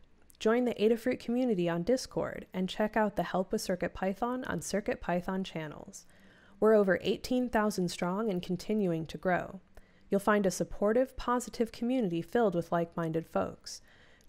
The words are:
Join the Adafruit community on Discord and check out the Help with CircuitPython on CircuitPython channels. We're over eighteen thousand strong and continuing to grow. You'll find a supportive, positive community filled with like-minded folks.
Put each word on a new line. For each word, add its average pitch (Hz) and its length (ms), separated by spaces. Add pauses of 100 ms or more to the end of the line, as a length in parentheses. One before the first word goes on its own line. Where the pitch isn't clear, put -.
(400)
Join 233 260
the 233 100
Adafruit 233 440
community 233 500
on 170 140
Discord - 680
and 185 160
check 214 280
out 208 180
the 175 80
Help 185 280
with 214 100
CircuitPython 196 880
on - 100
CircuitPython 190 840
channels. - 600 (540)
We're 220 160
over 190 260
eighteen 247 480
thousand 208 400
strong 185 400
and 180 120
continuing 180 680
to - 100
grow. 180 440 (480)
You'll 196 100
find 208 260
a 185 60
supportive, 220 680
positive 240 540
community 233 500
filled 220 320
with 170 180
like-minded 165 560
folks. - 540 (480)